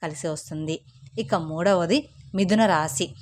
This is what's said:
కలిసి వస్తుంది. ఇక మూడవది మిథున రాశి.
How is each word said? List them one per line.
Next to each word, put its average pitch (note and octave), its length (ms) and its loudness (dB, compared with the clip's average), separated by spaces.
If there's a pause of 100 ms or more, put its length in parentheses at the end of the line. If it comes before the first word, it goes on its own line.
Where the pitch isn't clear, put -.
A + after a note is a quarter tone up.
కలిసి D#3 280 -8
వస్తుంది. D#3 480 -6 (420)
ఇక A3 160 -4
మూడవది F3 640 2 (360)
మిథున G3 320 4
రాశి. D#3+ 400 2 (140)